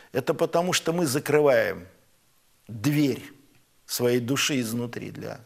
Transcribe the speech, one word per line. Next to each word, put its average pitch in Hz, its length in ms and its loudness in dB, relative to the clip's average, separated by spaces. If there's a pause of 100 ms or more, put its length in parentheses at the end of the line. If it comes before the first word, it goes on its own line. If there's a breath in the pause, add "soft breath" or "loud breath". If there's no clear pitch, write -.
(100)
это 139 240 0
потому, 170 380 0
что - 200 0
мы 170 140 0
закрываем 127 800 2 (800)
дверь 127 680 -2 (540)
своей 123 320 2
души 131 400 0
изнутри 117 540 -6
для 107 340 -12